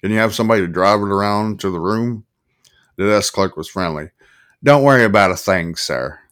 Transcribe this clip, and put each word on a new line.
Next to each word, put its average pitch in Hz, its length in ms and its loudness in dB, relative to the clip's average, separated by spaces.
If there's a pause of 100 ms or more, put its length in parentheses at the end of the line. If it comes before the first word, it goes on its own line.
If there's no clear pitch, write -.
Can 98 100 -4
you 107 80 0
have 110 160 0
somebody 113 280 0
to 87 60 -2
drive 95 320 2
it 101 60 -4
around 104 540 -2
to 98 100 -4
the 87 100 -8
room? 110 440 -4 (720)
The 95 100 -2
desk 104 260 0
clerk 95 240 -4
was 80 120 -12
friendly. 82 420 -8 (520)
Don't 143 220 4
worry 131 200 6
about 101 280 4
a 90 40 -2
thing, 87 400 -2
sir. 67 440 -6 (120)